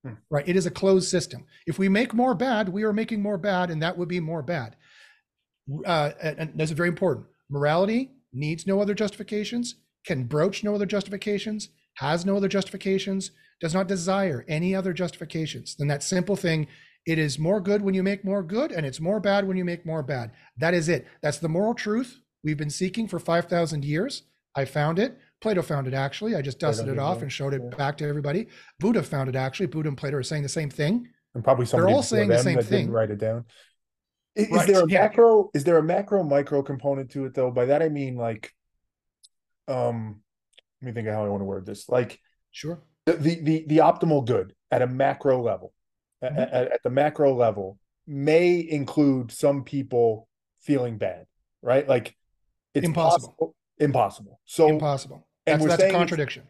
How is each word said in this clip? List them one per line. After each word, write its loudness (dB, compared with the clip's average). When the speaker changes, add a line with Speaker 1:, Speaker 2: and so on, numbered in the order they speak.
Speaker 1:
Hmm. -10
Speaker 2:
right? -2
It 2
is 2
a -2
closed 2
system. -4
If -6
we 2
make 2
more 2
bad, 0
we -4
are 0
making -2
more -2
bad, 0
and -4
that -2
would -4
be -2
more -6
bad. -6
Uh, 0
and, -4
and -8
that's -2
very 0
important. -2
Morality 0
needs -6
no 2
other 0
justifications, -6
can -4
broach 0
no -2
other -2
justifications, -4
has -2
no 2
other 0
justifications, -2
does -4
not 0
desire -2
any 0
other -2
justifications -6
than -2
that -2
simple -2
thing. 0
It 0
is 0
more 2
good 0
when 0
you 2
make -2
more -2
good, -2
and -4
it's -6
more 0
bad 2
when -2
you -2
make -6
more -4
bad. -6
That 2
is 0
it. 0
That's -2
the -4
moral 0
truth -4
we've -2
been -6
seeking -4
for -6
five 0
thousand -2
years. -2
I 0
found 0
it. -2
Plato 0
found -4
it, -4
actually. -4
I -2
just -6
Speaker 1:
Plato 0
Speaker 2:
dusted -2
it -4
Speaker 1:
did, -2
Speaker 2:
off -2
Speaker 1:
yeah. -8
Speaker 2:
and -8
showed -4
it -6
Speaker 1:
Yeah. -12
Speaker 2:
back -2
to -4
everybody. -4
Buddha 2
found -4
it, -4
actually. -4
Buddha -4
and -4
Plato -4
are -2
saying -4
the -4
same -4
thing. 0
Speaker 1:
And -6
probably 4
Speaker 2:
They're -4
Speaker 1:
somebody 4
Speaker 2:
all 4
Speaker 1:
before -2
Speaker 2:
saying 4
the 6
Speaker 1:
them 4
Speaker 2:
same 2
Speaker 1:
that 2
didn't 2
Speaker 2:
thing. -2
Speaker 1:
write 0
it -6
down. -4
I-, -2
is 0
Speaker 2:
Right, 4
Speaker 1:
there 8
a 2
Speaker 2:
yeah. 4
Speaker 1:
macro, 6
is 0
there 6
a 6
macro 0
micro 2
component -4
to -6
it, -10
though? 0
By 2
that 4
I 2
mean, -4
like, -6
um, -4
let -12
me -10
think -4
of -2
how -2
I -2
wanna -2
word -8
this. -14
Like, -2
Speaker 2:
Sure. -12
Speaker 1:
the, 4
the, 0
the, 0
the 2
optimal 4
good -2
at 2
a 2
macro 0
level, -4
a-, -4
Speaker 2:
Mm-hmm. -4
Speaker 1:
a-, 0
at -4
the -2
macro 2
level, 0
may 2
include 2
some 0
people 0
feeling -2
bad, -6
right? 2
Like, 0
it's 2
Speaker 2:
Impossible. 2
Speaker 1:
possible, -4
impossible. 0
So, 4
Speaker 2:
Impossible. -2
Speaker 1:
and 4
Speaker 2:
That's, 4
Speaker 1:
we're 4
Speaker 2:
that's 4
a 6
Speaker 1:
saying 4
it's, 4
Speaker 2:
contradiction. -2